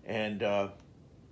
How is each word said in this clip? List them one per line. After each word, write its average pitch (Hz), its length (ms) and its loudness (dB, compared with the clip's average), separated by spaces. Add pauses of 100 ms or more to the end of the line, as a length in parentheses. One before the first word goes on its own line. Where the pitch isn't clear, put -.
and, 107 400 -2
uh, 101 240 4 (640)